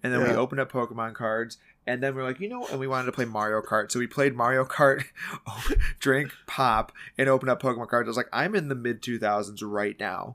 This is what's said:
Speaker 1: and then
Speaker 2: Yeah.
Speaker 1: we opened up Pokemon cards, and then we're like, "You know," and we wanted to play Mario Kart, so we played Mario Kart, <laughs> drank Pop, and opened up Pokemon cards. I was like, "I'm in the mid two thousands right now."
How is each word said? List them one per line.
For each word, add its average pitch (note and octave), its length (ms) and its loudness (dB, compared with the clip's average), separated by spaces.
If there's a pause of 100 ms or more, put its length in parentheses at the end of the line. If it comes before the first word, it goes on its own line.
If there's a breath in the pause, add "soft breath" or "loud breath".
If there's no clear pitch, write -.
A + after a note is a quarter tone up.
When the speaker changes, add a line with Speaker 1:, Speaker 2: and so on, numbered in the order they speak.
Speaker 1:
and B2+ 100 0
then B2 80 2
Speaker 2:
Yeah. A#2+ 120 4
Speaker 1:
we A2+ 40 2
opened C3 240 0
up C3 100 -2
Pokemon A#2 440 -4
cards, A2+ 420 -4 (300 soft breath)
and B2 160 -2
then C3+ 120 0
we're C3 80 -6
like, B2+ 160 -4
"You G3 100 -6
know," B3 180 -8
and - 120 -6
we C3 80 -4
wanted C3 200 0
to B2+ 60 -2
play B2+ 120 0
Mario G#2+ 380 0
Kart, G#2+ 280 0
so - 80 -2
we B2 80 0
played C#3 300 2
Mario B2+ 280 2
Kart, C#3 400 4 (500 loud breath)
<laughs> - 440 2
drank C#3 340 2 (140)
Pop, A2+ 460 2 (260 loud breath)
and C3+ 100 4
opened C3 220 4
up B2 120 2
Pokemon A#2+ 260 -2
cards. A#2+ 180 2
I A#2 40 -4
was A2+ 60 -2
like, B2 160 -2
"I'm D#3 220 0
in E3 140 0
the C#3 80 -2
mid A#2+ 260 -4
two A#2+ 160 -4
thousands G#2 440 -2
right G#2 360 -2
now." F#2+ 360 -6